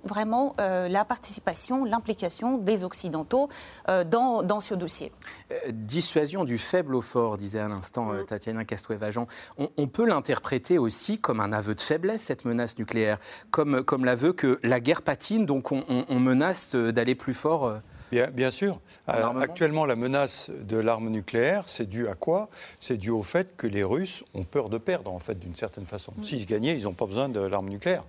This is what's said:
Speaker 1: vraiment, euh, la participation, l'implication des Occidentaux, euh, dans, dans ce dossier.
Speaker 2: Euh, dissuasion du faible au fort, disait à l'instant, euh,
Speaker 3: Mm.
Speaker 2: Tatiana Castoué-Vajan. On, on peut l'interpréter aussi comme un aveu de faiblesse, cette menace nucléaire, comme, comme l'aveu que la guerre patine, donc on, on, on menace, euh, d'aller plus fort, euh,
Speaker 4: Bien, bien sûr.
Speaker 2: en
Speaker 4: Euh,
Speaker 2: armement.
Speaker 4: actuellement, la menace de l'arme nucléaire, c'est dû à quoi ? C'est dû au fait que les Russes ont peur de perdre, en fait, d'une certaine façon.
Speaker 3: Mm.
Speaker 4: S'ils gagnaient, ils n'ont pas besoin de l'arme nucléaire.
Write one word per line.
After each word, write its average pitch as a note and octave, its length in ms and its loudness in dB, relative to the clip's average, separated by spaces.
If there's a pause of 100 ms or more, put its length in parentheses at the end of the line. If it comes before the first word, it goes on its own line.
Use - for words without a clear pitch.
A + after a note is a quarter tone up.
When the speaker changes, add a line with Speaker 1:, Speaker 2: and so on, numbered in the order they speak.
Speaker 1:
vraiment, A3 560 0
euh, F#3 300 0
la G3+ 160 2
participation, B3 800 -2
l'implication A3 720 -2
des G3+ 260 0
Occidentaux, F3+ 640 -2 (400)
euh, F#3 160 4
dans, A#3 400 2
dans G#3 160 2
ce G#3 140 -2
dossier. - 400 -2 (360)
Speaker 2:
Euh, - 60 -6 (160)
dissuasion D3 720 0
du A#2+ 140 -2
faible D3+ 380 0
au A#2+ 60 2
fort, A2+ 360 0
disait G2+ 240 -4
à G#2+ 80 -2
l'instant, G#2 420 -4
euh, G2 120 -4
Speaker 3:
Mm. - 20 -16
Speaker 2:
Tatiana A2 400 -6
Castoué-Vajan. G#2+ 600 -4 (320)
On, C#3+ 200 -2
on C#3+ 100 2
peut A3+ 180 2
l'interpréter E3+ 720 2
aussi C3+ 400 0
comme A#2 220 0
un G#2 140 0
aveu G#2+ 220 0
de - 60 -6
faiblesse, F#3+ 420 0
cette - 200 -4
menace A#2 340 0
nucléaire, A2 420 0 (320)
comme, C#3+ 340 2
comme C3 180 2
l'aveu B2+ 300 4
que B2 280 4
la B2 200 4
guerre D3 200 4
patine, G3+ 440 2
donc C#3 260 0
on, C3+ 160 -2
on, B2 220 2
on B2+ 100 4
menace, C3+ 560 4
euh, A#2 160 4
d'aller A#2+ 240 4
plus C3 180 -4
fort, D3+ 340 0
euh, C3 100 -2 (340)
Speaker 4:
Bien, A#2+ 200 4
bien C3 180 2
sûr. G3 300 -2 (280)
Speaker 2:
en - 60 0
Speaker 4:
Euh, A#2 80 4
Speaker 2:
armement. B2 220 2
Speaker 4:
actuellement, D#3 420 2
la B2+ 100 4
menace C3 540 0
de G#2+ 280 -4
l'arme A2+ 320 2
nucléaire, A#2+ 580 0
c'est - 200 -6
dû A2+ 200 -4
à F#2+ 80 -4
quoi ? G3 340 0 (300)
C'est B2 180 -4
dû G2 140 -2
au A2 100 2
fait F#3 340 -2
que A#2 120 -2
les G2+ 160 0
Russes C#3+ 400 -2 (100)
ont F#2 100 -6
peur A2 260 -2
de A2+ 100 -4
perdre, C3 340 -4
en F2+ 60 -8
fait, G2+ 180 -6
d'une F2 180 -12
certaine G#2 300 -8
façon. - 320 -12
Speaker 3:
Mm. G#3+ 60 -8
Speaker 4:
S'ils C3 240 -6
gagnaient, A2+ 280 0
ils G#2+ 100 -4
n'ont F#2 100 -4
pas A2+ 100 -2
besoin A#2+ 240 -2
de G#2+ 100 -2
l'arme G2 300 -2
nucléaire. D#3 400 -2